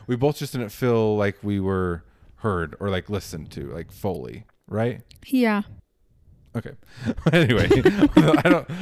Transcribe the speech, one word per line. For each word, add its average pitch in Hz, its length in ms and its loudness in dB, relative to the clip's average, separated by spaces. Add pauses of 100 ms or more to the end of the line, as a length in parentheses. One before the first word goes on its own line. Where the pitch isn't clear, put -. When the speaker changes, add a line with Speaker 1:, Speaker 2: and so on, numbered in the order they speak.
Speaker 1:
we 123 100 -4
both 139 220 0
just 143 160 -10
didn't 120 160 -6
feel 110 480 0
like 101 240 0
we 104 180 -2
were 92 440 -2 (340)
heard 90 420 -4
or, 101 100 -4
like, 92 200 -4
listened 92 420 -8
to, 71 120 -12 (100)
like, 80 180 -12
fully, 73 540 -8 (220)
right? 113 340 -4 (260)
Speaker 2:
Yeah. 220 360 0 (920)
Speaker 1:
Okay. - 160 -10 (280)
<laughs> - 340 -2
Anyway, 127 380 4
<laughs> 277 440 4
I 214 280 6
don't, - 260 2 (120)